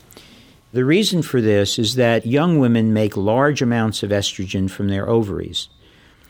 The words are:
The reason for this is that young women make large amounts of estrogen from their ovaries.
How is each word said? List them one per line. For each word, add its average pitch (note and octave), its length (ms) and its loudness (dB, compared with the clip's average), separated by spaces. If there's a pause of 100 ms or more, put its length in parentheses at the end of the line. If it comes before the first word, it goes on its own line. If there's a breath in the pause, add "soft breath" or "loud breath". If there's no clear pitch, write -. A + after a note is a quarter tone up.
(720 loud breath)
The B2+ 120 0
reason F3 380 2
for - 180 0
this G#2 360 2
is B2 200 -2
that A#2 280 2
young D3 360 2
women A#2 320 2
make G#2+ 240 0
large B2 460 0
amounts A#2 420 -2
of G2+ 60 -4
estrogen G2 600 -2
from G2+ 160 -6
their G2 220 -4
ovaries. F#2+ 600 -2 (600 soft breath)